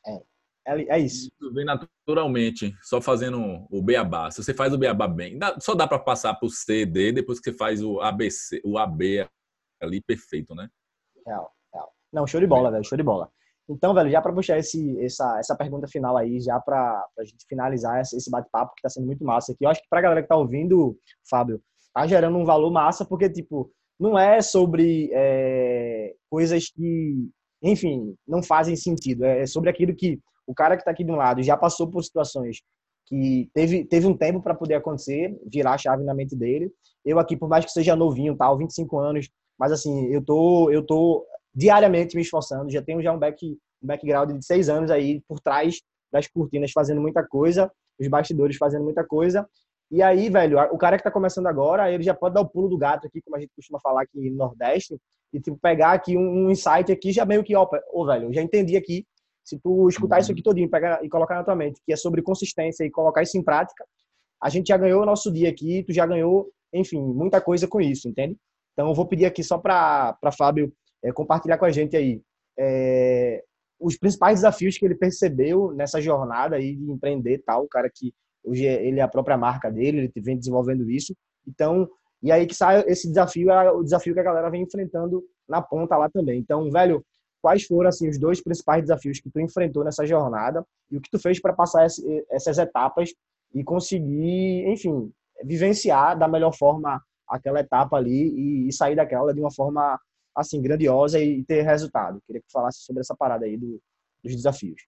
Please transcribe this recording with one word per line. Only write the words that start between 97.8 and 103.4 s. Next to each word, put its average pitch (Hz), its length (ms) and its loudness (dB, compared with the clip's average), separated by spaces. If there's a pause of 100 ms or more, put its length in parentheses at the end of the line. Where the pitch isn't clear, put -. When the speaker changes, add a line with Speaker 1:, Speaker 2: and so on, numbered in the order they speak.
Speaker 1:
ali 135 320 0
e, 139 380 -2
e 135 40 -2
sair 147 240 0
daquela 147 380 0
de 147 60 -4
uma 147 120 -2
forma, 143 480 -2 (360)
assim, 147 260 -4
grandiosa 147 580 2
e, 147 200 0
e 131 40 -6
ter 151 200 0
resultado? 147 640 -2
Queria 113 160 -12
que - 60 -20
tu - 60 -20
falasse 127 300 -4
sobre 131 180 -8
essa 139 140 -8
parada 117 300 -2